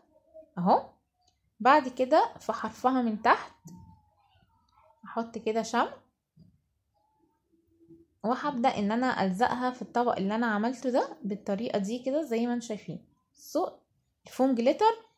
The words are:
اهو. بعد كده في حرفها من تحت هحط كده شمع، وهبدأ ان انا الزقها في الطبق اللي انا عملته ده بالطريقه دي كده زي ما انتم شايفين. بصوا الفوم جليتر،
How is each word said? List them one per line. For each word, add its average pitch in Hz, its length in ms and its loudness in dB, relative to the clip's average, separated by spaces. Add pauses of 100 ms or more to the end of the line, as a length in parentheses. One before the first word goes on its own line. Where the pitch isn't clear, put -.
(580)
اهو. 190 320 4 (680)
بعد 262 280 6
كده 302 420 4 (100)
في - 140 -4
حرفها 254 480 0
من 220 200 -2
تحت 302 320 2 (1500)
هحط 226 340 -6
كده 220 240 -2
شمع، 240 320 -2 (2250)
وهبدأ 254 460 0 (100)
ان 208 120 0
انا 240 340 0
الزقها 247 460 0
في 254 100 -10
الطبق 240 360 -2
اللي 190 180 -2
انا 233 120 0
عملته 226 420 -2
ده 302 180 0 (160)
بالطريقه 202 560 -4
دي 208 200 -4
كده 269 220 -2
زي 240 260 -2
ما 240 60 0
انتم 240 140 -6
شايفين. - 380 -10 (300)
بصوا - 340 -4 (580)
الفوم 262 280 2
جليتر، 269 300 4 (320)